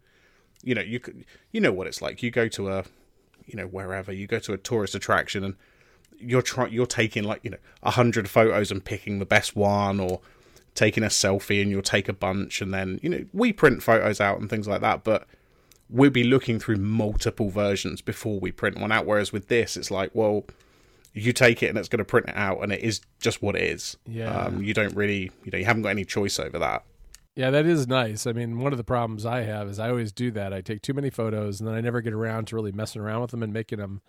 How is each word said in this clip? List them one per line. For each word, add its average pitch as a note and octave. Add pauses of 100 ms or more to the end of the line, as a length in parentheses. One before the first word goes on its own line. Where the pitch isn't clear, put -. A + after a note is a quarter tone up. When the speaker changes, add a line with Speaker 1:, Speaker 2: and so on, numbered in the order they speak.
(640)
Speaker 1:
you B2
know, G#2
you A2+
c-, - (260)
you A3+
know D3+
what F2+
it's -
like. C2
You A#2+
go A#2
to G2
a, F#2+ (640)
you -
know, F#2+
wherever, F#2+
you G2
go A2+
to G#2+
a F#2+
tourist G#2+
attraction G2
and G2 (600)
you're B2
try-, -
you're A#2
taking, A2+
like, G#2
you A2
know, - (240)
a B2
hundred A#2
photos G#2+
and G2
picking G2+
the G2
best -
one, G2+
or F#2 (540)
taking A2
a G#2
selfie G2+
and G2+
you'll G2
take -
a G#2
bunch, F#2+
and G2
then, F#2+
you D3+
know, C2
we A3
print C#3+
photos G#2
out G2
and G#2
things G#2+
like G2+
that, G#2+
but G#2+ (640)
we'll C#3
be B2
looking A#2+
through G#2+
multiple G#2
versions G2
before G#2+
we F#2
print -
one G#2
out. G#2
Whereas G#2
with G#2
this, A#2
it's -
like, F#2+
well, G#2 (640)
you A2+
take A#2+
it A#2
and -
it's G#2
gonna -
print -
it -
out, G2
and G2+
it F#2+
is A2 (200)
just -
what G2+
it F2
is. - (100)
Speaker 2:
Yeah. A2+
Speaker 1:
Um, F#2
you G#2
don't G2+
really, G2+ (140)
you F#2
know, F2+
you F#2+
haven't A2+
got G#2
any G2+
choice G2+
over C#2+
that. A#1 (500)
Speaker 2:
Yeah, C3
that D3
is D#3
nice. A#2+
I A#2+
mean, A#2
one C#3
of C3+
the A#2+
problems A2+
I A#2+
have G#2+
is G2+
I A2
always A#2
do B2
that. G2+
I F#2+
take G#2+
too C#3
many C#3
photos, G#2+
and A2
then A2
I A2+
never A#2+
get A2+
around A2
to A2+
really G#2+
messing G#2+
around A2
with A#2
them A#2
and G#2+
making A2
'em, G2+